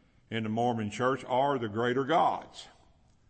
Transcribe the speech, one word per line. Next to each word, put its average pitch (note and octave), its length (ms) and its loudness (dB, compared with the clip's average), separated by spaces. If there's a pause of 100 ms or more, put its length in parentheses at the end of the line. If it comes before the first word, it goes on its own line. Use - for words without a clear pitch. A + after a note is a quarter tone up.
(320)
in A2+ 100 -2
the A2 60 -4
Mormon A2+ 420 0
church B2+ 380 0
are C3+ 300 2
the A2+ 100 -4
greater A#2+ 340 0
gods. C#3 640 0 (640)